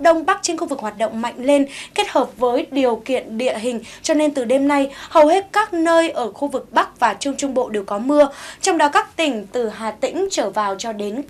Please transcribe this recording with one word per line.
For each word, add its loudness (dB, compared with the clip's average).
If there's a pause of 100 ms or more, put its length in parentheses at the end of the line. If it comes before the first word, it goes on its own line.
Đông 4
Bắc 2
trên -4
khu -6
vực -4
hoạt -10
động -4
mạnh -6
lên, 2 (280)
kết 0
hợp 0
với 0
điều 0
kiện -4
địa -2
hình, -4 (220)
cho 2
nên 2
từ -2
đêm 2
nay, 2 (180)
hầu 6
hết 4
các 0
nơi 4
ở -4
khu -4
vực -8
Bắc 0
và 2
Trung -6
Trung -4
Bộ 0
đều -4
có -4
mưa. 4 (320)
Trong 2
đó 4
các 0
tỉnh -2
từ -2
Hà -8
Tĩnh -4
trở -2
vào -2
cho -8
đến -8